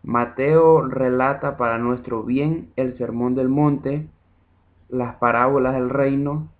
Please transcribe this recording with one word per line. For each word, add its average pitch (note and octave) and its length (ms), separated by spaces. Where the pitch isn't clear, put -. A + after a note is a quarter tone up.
Mateo C#3 840
relata C3 680
para A#2 180
nuestro A#2+ 460
bien D3 540
el B2+ 200
sermón A#2+ 380
del B2+ 160
monte, D3 580
las A#2+ 280
parábolas B2+ 580
del B2+ 160
reino C#3+ 580